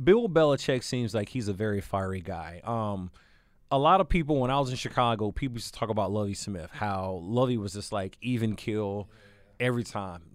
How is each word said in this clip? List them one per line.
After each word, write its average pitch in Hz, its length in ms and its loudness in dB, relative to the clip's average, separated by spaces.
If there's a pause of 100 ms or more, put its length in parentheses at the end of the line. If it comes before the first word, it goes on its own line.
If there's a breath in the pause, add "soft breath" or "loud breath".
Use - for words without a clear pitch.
Bill 208 280 6
Belichick 147 540 4
seems 120 320 -2
like 104 140 0
he's 117 180 -4
a 104 60 0
very 104 280 0
fiery 95 400 -4
guy. 85 440 -10
Um, 104 440 -4 (600 soft breath)
A 139 80 2
lot 160 220 6
of 185 80 2
people, 151 320 2
when 123 100 2
I 139 100 2
was 131 100 0
in 127 80 -4
Chicago, 113 540 0
people 127 240 -4
used - 180 -10
to - 60 -16
talk 110 100 -2
about 104 220 0
Lovie 104 220 -2
Smith, 92 380 -8
how 95 500 -4
Lovie 120 360 2
was 101 160 -4
just, 101 180 -10
like, 98 300 -4
even 113 340 0
keel 104 540 -4 (500 soft breath)
every 123 240 0
time. 92 380 -8 (140)